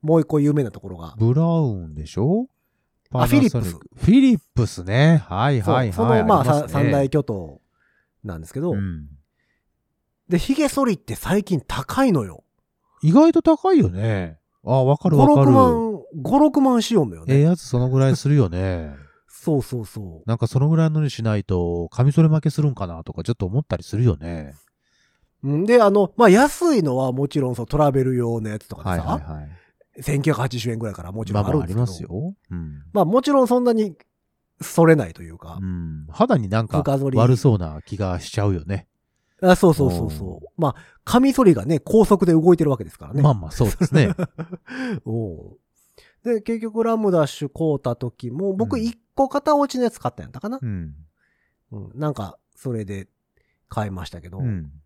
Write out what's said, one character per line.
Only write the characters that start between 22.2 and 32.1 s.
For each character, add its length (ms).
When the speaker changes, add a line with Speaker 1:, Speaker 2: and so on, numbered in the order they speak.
Speaker 2:
リ 60
負 140
け 80
す 120
る 80
ん 60
か 120
な 160
と 100
か 100
ち 60
ょ 40
っ 20
と 100
思 160
っ 20
た 140
り 60
す 120
る 80
よ 140
ね。 380
Speaker 1:
う 120
ん、 100
で、 160
あ 80
の、 280
ま 80
あ、 40
安 460
い 80
の 140
は 140
も 160
ち 120
ろ 120
ん 40
そ 80
う、 20
ト 120
ラ 140
ベ 120
ル 120
用 260
の 80
や 100
つ 80
と 80
か 200
で 60
さ、 60
Speaker 2:
は 120
い 20
は 100
い 40
は 80
い。 600
Speaker 1:
千 180
九 100
百 100
八 180
十 120
円 80
ぐ 60
ら 60
い 40
か 80
ら 80
も 120
ち 80
ろ 100
ん 40
あ 60
る 80
ん 20
で 60
す 20
け 40
ど。 60
Speaker 2:
ま 40
あ 20
ま 0
あ 0
あ 0
り 60
ま 40
す 80
よ。 320